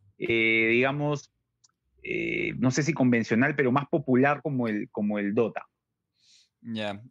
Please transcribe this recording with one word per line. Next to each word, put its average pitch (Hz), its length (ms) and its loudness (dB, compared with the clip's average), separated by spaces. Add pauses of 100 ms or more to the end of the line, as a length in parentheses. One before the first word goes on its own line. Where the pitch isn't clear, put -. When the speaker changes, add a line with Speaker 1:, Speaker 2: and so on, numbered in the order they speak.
(160)
Speaker 1:
eh, 113 540 2
digamos, 143 600 0 (720)
eh, 107 540 -4
no 127 120 2
sé 151 140 0
si 160 100 0
convencional, 123 640 2
pero 127 160 2
más 143 160 0
popular 143 540 2
como 127 260 -2
el, 104 240 -4
como 104 260 -2
el 101 160 -2
Dota? 110 320 -2 (1000)
Speaker 2:
Ya, 107 460 -8